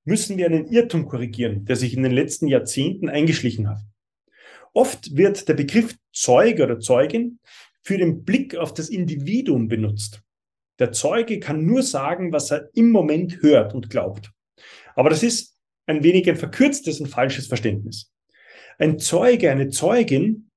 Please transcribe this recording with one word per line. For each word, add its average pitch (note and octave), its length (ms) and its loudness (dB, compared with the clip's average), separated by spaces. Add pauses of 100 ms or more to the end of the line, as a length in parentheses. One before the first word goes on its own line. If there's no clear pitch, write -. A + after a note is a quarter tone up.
müssen G3 320 -2
wir F3+ 80 0
einen E3 220 0
Irrtum A3+ 400 2
korrigieren, A2+ 580 -6
der B2+ 100 0
sich A#2+ 180 -2
in C3 100 -2
den B2+ 100 2
letzten C#3 340 0
Jahrzehnten C#3+ 640 -2
eingeschlichen B2+ 600 -2
hat. - 120 -8 (920)
Oft B3 440 0
wird G3 320 2
der D#3 40 2
Begriff D3 440 0 (160)
Zeuge D#3+ 500 4
oder A#2+ 160 0
Zeugin E3 600 0 (440)
für G3 140 -2
den F3 260 0
Blick - 320 -2
auf E3 180 -6
das D#3+ 160 -10
Individuum E3 800 -2
benutzt. G#2+ 540 -6 (580)
Der A#2+ 120 0
Zeuge A3 480 -2
kann D#3+ 260 -4
nur B3 180 2
sagen, E3+ 480 -4
was - 200 -4
er D3 220 -4
im A#3 180 4
Moment E3+ 500 0
hört C3+ 320 6
und A#2+ 160 -10
glaubt. F#2+ 420 -8 (640)
Aber C3+ 140 4
das D#3+ 140 2
ist - 340 -4 (300)
ein D3+ 160 0
wenig F3+ 260 6
ein D#3+ 80 0
verkürztes - 640 -2
und C#3+ 60 -6
falsches C3 400 -2
Verständnis. G#2+ 640 -6 (640)
Ein D#3 220 2
Zeuge, F#3+ 520 2
eine C#3 180 0
Zeugin G#3 760 0 (100)